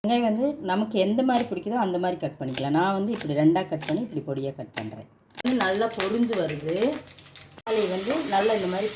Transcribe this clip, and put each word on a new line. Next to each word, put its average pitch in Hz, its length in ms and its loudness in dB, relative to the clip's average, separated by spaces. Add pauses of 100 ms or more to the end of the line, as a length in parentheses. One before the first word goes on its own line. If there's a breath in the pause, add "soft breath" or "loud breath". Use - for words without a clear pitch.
வெங்காயம் 240 240 2
வந்து 226 180 2 (220)
நமக்கு 214 280 0 (100)
எந்த 220 220 2
மாதிரி 240 200 2
பிடிக்குதோ 208 360 -4
அந்த 180 180 0
மாதிரி 180 180 0
கட் 151 180 -6
பண்ணிக்கலாம். 135 380 -2
நான் 190 220 2
வந்து 208 180 0
இப்படி 147 240 -4
ரெண்டா 165 300 6
கட் 151 180 -6
பண்ணி 175 160 0
இப்படி 156 240 -6
பொடியா 139 300 -2
கட் 127 180 -10
பண்றேன். 107 320 -10 (360)
இது 254 100 2 (100)
நல்லா 196 220 2 (100)
பொரிஞ்சு 220 460 0
வருது. 151 340 -2 (800)
தக்காளி 220 280 0 (120)
வந்து 196 180 -2 (220)
நல்லா 208 240 6
இந்த 185 160 0
மாதிரி 208 220 0